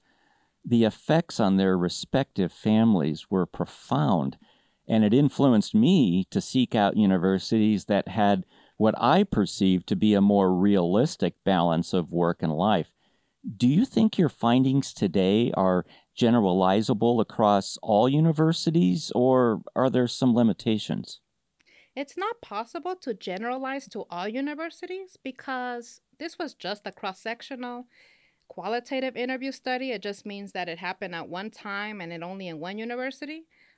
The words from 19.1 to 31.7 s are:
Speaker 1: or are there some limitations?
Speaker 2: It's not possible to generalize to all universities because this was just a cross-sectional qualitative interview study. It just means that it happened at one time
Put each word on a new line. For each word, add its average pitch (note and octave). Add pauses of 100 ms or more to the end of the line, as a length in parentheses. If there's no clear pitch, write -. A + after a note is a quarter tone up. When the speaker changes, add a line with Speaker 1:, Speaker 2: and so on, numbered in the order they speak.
Speaker 1:
or B2 (160)
are B2+
there B2
some B2
limitations? A2 (720)
Speaker 2:
It's C#4
not G#4+
possible C#4+
to B3+
generalize B3+
to -
all F3+
universities D#4+
because B3 (180)
this E4
was D#4
just G3+
a -
cross-sectional A#3+ (640)
qualitative A#3+
interview B3+
study. B3+
It G#3
just G3+
means G3+
that F3+
it D#3+
happened F3+
at E3
one F#3+
time G#3